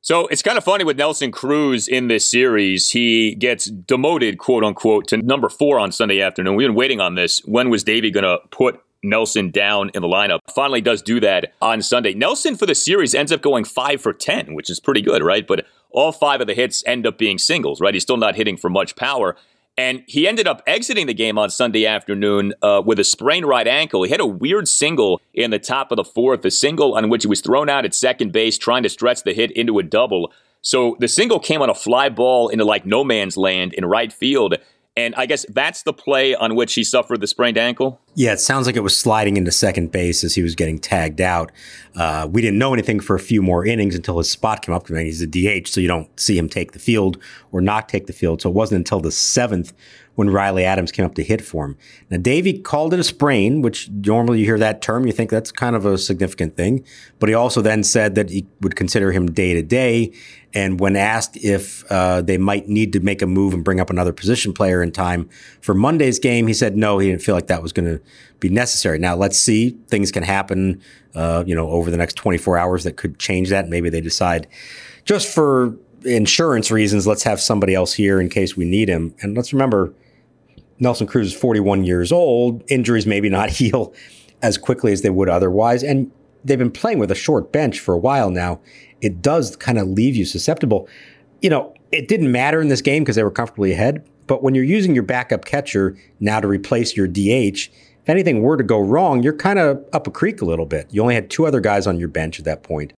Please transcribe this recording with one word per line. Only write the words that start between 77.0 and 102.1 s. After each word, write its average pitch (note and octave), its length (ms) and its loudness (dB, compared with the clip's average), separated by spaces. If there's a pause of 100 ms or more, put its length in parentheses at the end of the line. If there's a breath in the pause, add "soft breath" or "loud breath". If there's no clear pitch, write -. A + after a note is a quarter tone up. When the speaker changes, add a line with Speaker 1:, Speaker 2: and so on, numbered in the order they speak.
Speaker 2:
let's G#2 160 2
have G#2 160 0
somebody G2 340 2
else F#2 200 2
here G2 260 4
in F2+ 80 2
case F#2 300 -2
we F2+ 80 -2
need G2 240 2
him. E2 320 -2
And G2+ 160 -6
let's B2 160 -6
remember, B2 400 2 (840 soft breath)
Nelson A#2+ 280 0
Cruz A2 200 0
is F2 60 -4
forty-one G2+ 520 2
years F2+ 260 2
old. B2 560 2
Injuries A#2 380 2
maybe G2+ 240 0
not G2 200 0
<laughs> - 120 -6
heal A#2+ 320 0 (480 loud breath)
as A2 160 0
quickly A#2+ 340 -2
as G2 100 0
they G2+ 100 2
would F#2 180 2
otherwise. G2 520 2
And C3+ 300 -2 (320)
they've C3+ 160 0
been B2 120 0
playing A3 280 -2
with G2 120 0
a F#2 40 2
short A2+ 380 -2
bench C#3+ 260 0
for - 140 -2
a F2 60 2
while A#2+ 320 0
now. F2 280 -2 (400 loud breath)
It F2+ 220 -4
does C#3 340 0
kind A#2+ 240 -2
of F#2+ 80 -2
leave A2+ 280 2
you G2 100 0
susceptible. A2 640 -2 (540 loud breath)
You F#3+ 80 2
know, D3 240 0 (180)
it C#3+ 160 -2
didn't E3+ 240 2
matter C#3+ 300 2
in D#3 60 2
this C3+ 140 2
game D3 220 2
'cause A2+ 120 0
they A2 80 4
were G2+ 80 2
comfortably G2+ 400 -2
ahead. B2+ 360 0 (200)
But C3+ 160 0
when C3 120 2
you're C3 80 2
using F#3 300 2
your A#2+ 100 2
backup B2 420 -2
catcher G2 500 -2 (240 loud breath)
now G#2+ 200 0
to G#2 80 -2
replace G#2+ 480 0
your F#2+ 120 0
D G2 240 0
H, A#2 400 0 (320 soft breath)
if - 60 -4
anything D#3+ 320 2
were C#3+ 160 4
to C3 60 2
go G#2+ 160 2
wrong, C3 420 2
you're D3 120 2
kind F#3+ 260 0
of C#3 240 2 (100)
up - 140 -2
a G2+ 40 -8
creek A3 300 -2
a G2+ 40 -2
little E2 200 0
bit. D2 260 -6
You G#2 100 0
only A#2+ 140 2
had G#2+ 140 -4
two D#3+ 160 0
other C3+ 140 2
guys G2+ 260 2
on F2 140 0
your E2+ 100 -4
bench D#2+ 300 -6